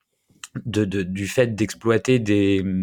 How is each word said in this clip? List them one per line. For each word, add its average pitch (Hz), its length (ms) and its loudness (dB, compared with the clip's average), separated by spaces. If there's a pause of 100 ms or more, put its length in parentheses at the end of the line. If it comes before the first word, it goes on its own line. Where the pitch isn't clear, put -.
(680)
de, 107 180 0
de, 98 180 -2
du 95 240 -6
fait 120 280 0
d'exploiter 113 640 0
des, 101 440 2 (200)